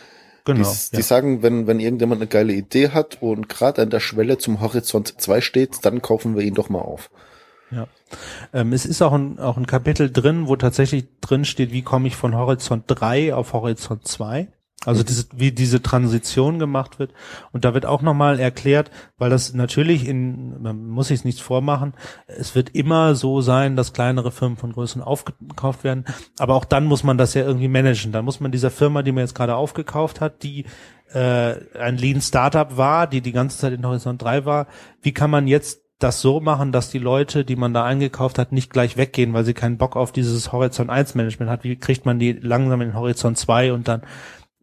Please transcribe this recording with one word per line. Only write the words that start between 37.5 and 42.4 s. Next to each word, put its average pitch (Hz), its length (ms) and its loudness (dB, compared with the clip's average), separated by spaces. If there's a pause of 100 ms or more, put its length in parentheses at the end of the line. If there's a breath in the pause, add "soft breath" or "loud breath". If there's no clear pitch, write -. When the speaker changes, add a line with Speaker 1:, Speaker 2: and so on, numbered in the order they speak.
Speaker 1:
man 123 160 0
da 117 100 2
eingekauft 131 560 0
hat, 123 140 0
nicht 131 180 -2
gleich 123 280 0
weggehen, 127 340 0
weil 113 140 2
sie 117 80 0
keinen 117 240 -2
Bock 127 180 0
auf 127 160 0
dieses 117 400 -2
Horizont 123 380 -2
eins 131 240 0
Management 113 360 -2
hat? 120 140 -4
Wie 123 120 -4
kriegt 127 280 -2
man 120 140 2
die 120 140 2
langsam 120 500 0